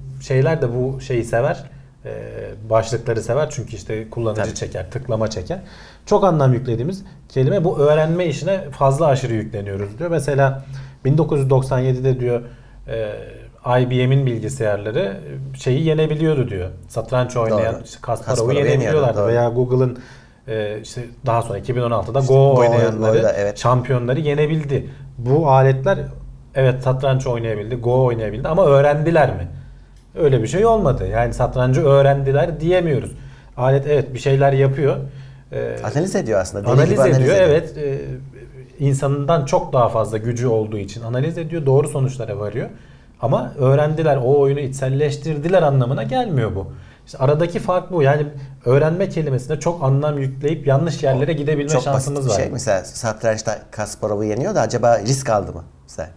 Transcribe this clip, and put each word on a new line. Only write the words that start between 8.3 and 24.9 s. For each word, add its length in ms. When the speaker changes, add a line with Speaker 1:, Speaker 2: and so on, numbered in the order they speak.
Speaker 1:
fazla 380
aşırı 260
yükleniyoruz 680
diyor. 120
Mesela 540
bin 120
dokuz 220
yüz 100
doksan 300
yedide 400
diyor, 220
e, 960
I 80
B 180
M'in 180
bilgisayarları 920
şeyi 280
yenebiliyordu 640
diyor. 200
Satranç 500
oynayan 380
Speaker 2:
Doğru. 80
Speaker 1:
işte 180
Kasparov'u 340
Speaker 2:
Kasparov'u 180
Speaker 1:
yenebiliyorlardı. 440
Speaker 2:
yeniyordu, 200
doğru. 100
Speaker 1:
Veya 220
Google'ın, 500
e, 360
işte 220
daha 160
sonra 160
iki 180
bin 60
on 100
altıda 280
Go 80
Speaker 2:
Go, 280
Speaker 1:
oynayanları, 560
Speaker 2:
Go'yla, 220
evet. 240
Speaker 1:
şampiyonları 640
yenebildi. 680